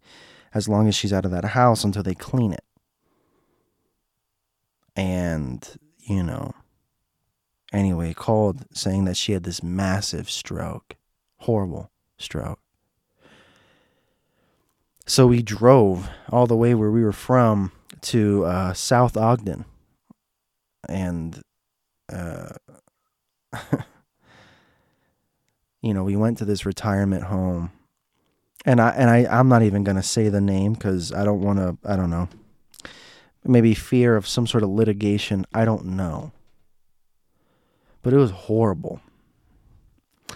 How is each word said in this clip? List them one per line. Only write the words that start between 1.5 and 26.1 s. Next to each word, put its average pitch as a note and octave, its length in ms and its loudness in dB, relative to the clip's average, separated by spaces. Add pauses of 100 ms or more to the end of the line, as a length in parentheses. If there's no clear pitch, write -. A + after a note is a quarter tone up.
until G2+ 200 -2
they F#2 120 -4
clean A#2 380 -2
it." - 100 -14 (2250)
And, E2+ 720 -4 (320)
you G2 240 -4
know, - 300 -6 (1160)
anyway, F#2 380 -2
he D#2+ 40 -8
called G#2+ 600 -2
saying G2 320 -2
that F2+ 100 -2
she - 160 -4
had F#2 120 -4
this F2+ 200 -8
massive F#2 640 -4
stroke, - 680 -10 (400)
horrible G2 520 -4 (280)
stroke. - 420 -10 (2500)
So - 200 4
we A#2+ 160 6
drove G#2 680 4 (200)
all B2 180 2
the A2+ 100 2
way A#2 180 4
where G#2+ 160 0
we A#2 120 2
were G#2 100 2
from A2 580 2 (300)
to, G#2 420 2
uh, F2+ 300 -2
South A#2+ 420 2
Ogden. A2 480 0 (1300)
And, F2 520 -6 (720)
uh, F2 380 -12 (1040)
<laughs> - 80 -14 (2250)
you A2+ 120 -2
know, F#2+ 100 -2
we G2+ 140 -2